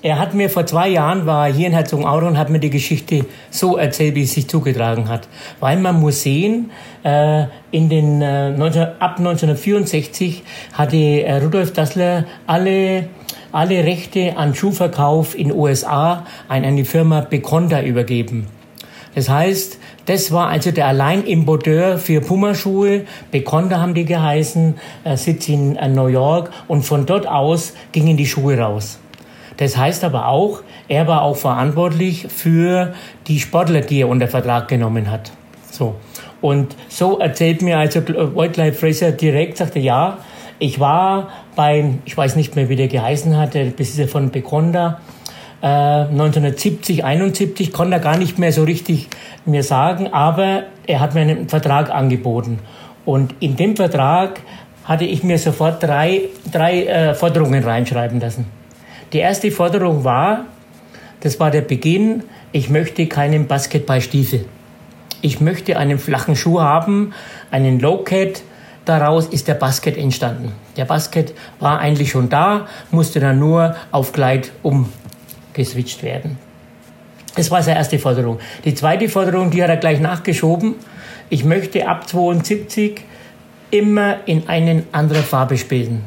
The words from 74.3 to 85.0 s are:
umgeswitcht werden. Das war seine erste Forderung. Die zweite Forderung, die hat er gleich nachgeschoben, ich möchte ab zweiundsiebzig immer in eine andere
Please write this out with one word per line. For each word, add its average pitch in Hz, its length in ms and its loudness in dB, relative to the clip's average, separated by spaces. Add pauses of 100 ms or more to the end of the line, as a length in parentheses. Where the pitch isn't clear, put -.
umgeswitcht - 1400 -4
werden. - 340 -8 (960)
Das 160 160 0
war 175 120 4
seine 156 160 2
erste 147 200 0
Forderung. 120 400 0 (240)
Die 151 120 0
zweite 185 340 0
Forderung, 185 420 0
die 175 100 2
hat 175 80 2
er 165 60 4
gleich 160 240 2
nachgeschoben, 165 760 0 (540)
ich 127 140 -2
möchte 185 420 0
ab 175 220 -4
zweiundsiebzig 180 960 -2 (680)
immer 208 540 2
in 160 220 0
eine 165 360 2 (100)
andere 151 280 2